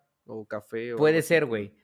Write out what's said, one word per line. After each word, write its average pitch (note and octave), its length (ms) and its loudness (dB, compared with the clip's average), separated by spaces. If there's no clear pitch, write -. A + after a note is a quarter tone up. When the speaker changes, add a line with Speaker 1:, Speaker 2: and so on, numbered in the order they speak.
Speaker 1:
o A2 200 -12
café A2+ 480 -8
o - 40 -6
Speaker 2:
Puede D3+ 180 4
Speaker 1:
algo - 40 4
así. - 80 -6
Speaker 2:
ser, D#3 180 4
güey. G#2+ 380 -6